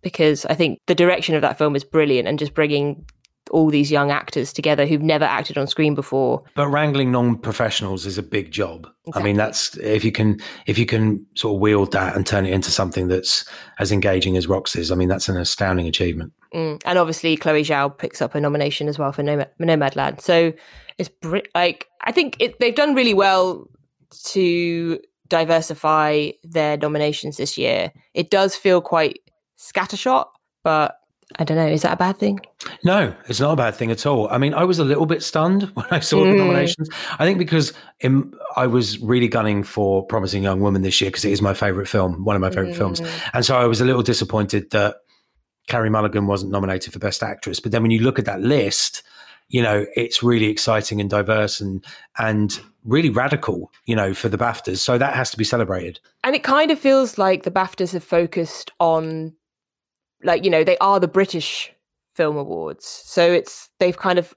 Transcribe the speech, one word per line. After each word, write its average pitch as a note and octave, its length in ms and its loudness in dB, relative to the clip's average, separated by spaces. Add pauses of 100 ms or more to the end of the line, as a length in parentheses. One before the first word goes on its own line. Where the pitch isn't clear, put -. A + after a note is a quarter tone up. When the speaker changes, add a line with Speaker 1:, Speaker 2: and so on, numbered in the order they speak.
Speaker 1:
because D#3 460 0
I D#3 80 0
think D#3+ 320 0
the F3 80 2
direction F3 400 2
of D3+ 80 2
that B2+ 140 0
film D3+ 200 2
is C#3 80 -4
brilliant C#3 420 2
and C#3+ 100 -2
just D3 160 -6
bringing D3 520 0 (460)
all D#3 200 4
these C#3+ 200 2
young C#3+ 200 2
actors - 420 -4
together D3 320 2
who've D3+ 160 0
never D#3 240 2
acted - 320 -4
on C#3 80 -2
screen D3 300 0
before. C3+ 480 -2 (100)
Speaker 2:
But D3 140 0
wrangling C#3 440 0
non-professionals A2+ 920 -2
is F#2+ 140 -6
a - 40 -6
big - 280 -6
job. E2+ 360 -8 (280)
I G2 80 -2
mean, G2+ 140 2
Speaker 1:
Exactly. - 0 -
Speaker 2:
that's, - 400 -2
if G#2+ 280 -2
you A2 60 2
can, G#2+ 280 0 (280)
if G#2 100 0
you A#2 80 0
can A2 480 0
sort G#2+ 220 -4
of F#2 60 -2
wield G#2 320 2
that F#2+ 220 -2
and F#2+ 120 -2
turn G2 180 2
it F#2 80 -2
into F#2+ 160 0
something F#2 380 -2
that's F#2 380 0 (340)
as G2+ 120 0
engaging F#2+ 460 2
as E2+ 100 -2
Rocks F#2+ 280 -2
is, E2+ 160 -4
I F2+ 40 0
mean, F2+ 140 2
that's F#2+ 200 -2
an F#2 80 -2
astounding F2+ 500 -2
achievement. E2 440 -4 (220)
Speaker 1:
Mm. D#3 320 -6
And F3+ 140 2
obviously D#3+ 380 0
Chloe D#3 260 2
Zhao C#3+ 340 -2
picks - 240 -8
up B2 140 -4
a D3 40 0
nomination D3 480 -2
as D3 120 -6
well C#3+ 120 -2
for C#3+ 120 -6
Nomad, D3 260 -2 (100)
Nomadland. C#3+ 600 0
So E3 320 2 (460)
it's F#3 100 -6
br-, E3+ 300 -6 (160)
like, F3 320 0 (140)
I A#3 100 -4
think C#4+ 280 0
it, A#3+ 200 -2
they've A#3+ 160 2
done D4 180 4
really B3 220 4
well F#3 520 2 (580)
to E3+ 720 0 (280)
diversify D#3 1040 2 (120)
their D#3 340 -2
nominations D3+ 600 -2
this - 200 -6
year. A#2+ 340 -2 (220)
It E3 160 -4
does F#3+ 260 2
feel F#3 260 4
quite D#3+ 380 0 (380)
scattershot, - 720 -2 (360)
but D#3 320 2 (420)
I E3 60 -2
don't D#3 140 0
know. D#3+ 100 2
Is D3+ 160 0
that F3 100 2
a E3+ 40 -4
bad F#3 200 0
thing? G3+ 220 -2 (440)
Speaker 2:
No, F3 320 2 (120)
it's G#2 120 -4
not C#3+ 140 2
a - 20 2
bad A#2 200 0
thing A2+ 160 -2
at A#2 160 -2
all. A#2+ 220 2
I B2 100 0
mean, C#3 160 0
I D#3+ 80 2
was F3+ 160 2
a D#3+ 40 2
little C#3+ 220 2
bit D#3+ 160 -2
stunned F3+ 420 0
<laughs> F#3+ 120 -8
when - 160 -6
I F3 80 2
saw - 240 2
the F#3+ 80 6
Speaker 1:
Mm. G3+ 80 6
Speaker 2:
nominations. E3+ 500 2 (300)
I D3+ 60 2
think F#3+ 120 2
because D#3+ 340 0 (280)
in, C3+ 340 2 (220)
I B2+ 100 2
was A2+ 320 2
really A#2 300 2
gunning G#2+ 340 0
for G2 460 0
Promising G2 340 -2
Young F#2+ 200 0
Woman G2 200 2
this F#2+ 180 0
year G2 120 0
'cause - 140 -6
it G2+ 60 2
is G2 80 0
my G2+ 140 2
favourite G2 340 -2
film, F#2 380 0
one G#2+ 100 2
of F#2+ 60 0
my F#2+ 80 0
favourite F#2 260 -4
films. F#2 240 -2
Speaker 1:
Mm. E3 340 -8
Speaker 2:
And A#2+ 120 0
so C3+ 100 2
I B2 120 4
was A#2 120 2
a B2 60 4
little B2+ 160 2
disappointed G#2 720 -2
that G#2 240 2 (720)
Carey A2+ 240 0
Mulligan G#2+ 340 0
wasn't G2 260 -2
nominated F#2+ 420 -4
for F#2 60 -12
Best G2 220 -4
Actress. G2 380 -6
But A2 120 -6
then A#2 120 2
when A2+ 80 4
you A2+ 80 4
look B2+ 180 2
at G#2 80 -2
that F#2+ 160 -6
list, A#2 640 0 (460)
you B2+ 120 0
know, G#2 240 2 (100)
it's A#2 280 -2
really A#2 240 4
exciting G#2+ 520 0
and G2+ 120 -2
diverse G#2 500 0
and, F#2+ 240 -8 (320)
and G#2+ 420 0 (260)
really C#3 260 2
radical, B2+ 600 -2 (140)
you A#2 100 0
know, G2 200 0
for - 140 -4
the G2 80 -4
baftas. A2+ 400 -4
So B2 200 0
that C3+ 160 0
has B2+ 160 -2
to - 80 -12
be A2 60 -2
celebrated. F#2 560 -4 (240)
Speaker 1:
And C4+ 120 0
it E4 80 -2
kind D4+ 280 2
of D4+ 80 0
feels C4+ 400 4
like F#3+ 240 2
the F#3 80 -4
baftas F#3 420 -2
have F3 100 -6
focused E3+ 760 -2
on, D#3+ 540 0 (880)
like, E3 200 0
you A#3 60 2
know, D#3+ 140 4
they F3+ 160 4
are G3 200 4
the F3+ 80 2
British - 640 -2 (420)
Film D3+ 240 0
Awards. E2 480 -8
So - 460 0
it's, - 380 -2 (100)
they've F3+ 180 2
kind F3+ 220 0
of, E3+ 180 -8